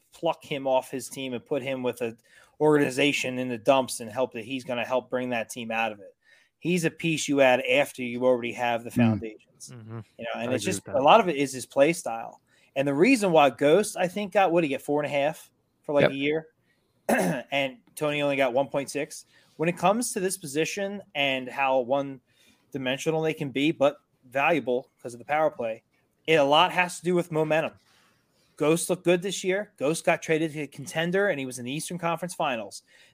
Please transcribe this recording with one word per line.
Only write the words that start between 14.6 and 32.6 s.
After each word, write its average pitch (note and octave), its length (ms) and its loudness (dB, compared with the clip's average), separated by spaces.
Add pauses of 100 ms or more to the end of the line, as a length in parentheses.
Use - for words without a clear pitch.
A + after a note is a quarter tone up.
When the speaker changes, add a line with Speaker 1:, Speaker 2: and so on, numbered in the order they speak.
Speaker 1:
did E3 60 2
he C3+ 80 -2
get, - 80 -6
four D3 200 -2
and D3 40 -4
a C3+ 80 -6
half C#3+ 360 -2 (320)
for, D3+ 120 -2
like, C#3+ 80 6
Speaker 2:
Yep. D3 80 4
Speaker 1:
a C3+ 40 -4
year? D3 320 -2 (600)
<clears throat> - 0 -
And C#3 720 -2 (160)
Tony D3 260 -2
only C#3+ 160 0
got C3+ 160 2
one C3+ 160 0
point C#3 220 -6
six. - 340 -8 (320)
When D#3 120 -2
it F3 100 -2
comes G#3+ 340 0
to G#3+ 80 -6
this F#3 160 -2
position E3+ 640 -6 (140)
and C3 340 -2
how C3 320 0
one-dimensional C3+ 1400 -4
they D#3 120 0
can D3+ 160 -6
be, C3+ 220 0
but F#3 240 2 (320)
valuable C3 600 0 (100)
'cause A#2+ 140 -14
of A#2+ 40 -18
the A#2+ 60 -20
power D3+ 260 0
play, A#2 320 -6 (440)
it, D#3+ 80 4
a D3+ 100 6
lot D#3+ 280 6
has F3 260 -2
to - 60 -14
do F3+ 100 0
with E3+ 180 -2
momentum. D#3 400 0 (840)
Ghost D#3+ 340 2
looked F3+ 140 -2
good F3 180 4
this F#3 220 -6
year. F#3+ 340 -2
Ghost D#3+ 260 -2
got E3 180 0
traded D#3+ 300 -2
to D3+ 100 -8
a C#3 40 -6
contender, F3 640 -2
and D3+ 100 -2
he C3+ 80 -6
was B2 120 -10
in B2 60 -10
the B2 80 -6
Eastern D#3+ 260 -8
Conference E3+ 360 -4
Finals. A#2 480 -4 (320)